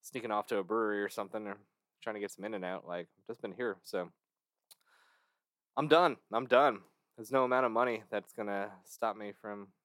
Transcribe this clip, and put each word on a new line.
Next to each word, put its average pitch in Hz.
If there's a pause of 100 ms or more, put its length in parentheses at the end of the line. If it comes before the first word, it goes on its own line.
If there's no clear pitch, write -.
sneaking 117
off 104
to 107
a 98
brewery 104
or 98
something 107
or 98 (440)
trying 110
to 104
get 101
some 95
In-N-Out. 92
Like, 87 (120)
I've -
just 113
been 101
here, 107
so - (1700)
I'm 147
done. 156 (140)
I'm 120
done. 123 (340)
There's 113
no 131
amount 127
of 117
money 117
that's 104
gonna 101 (140)
stop 110
me 104
from 101 (100)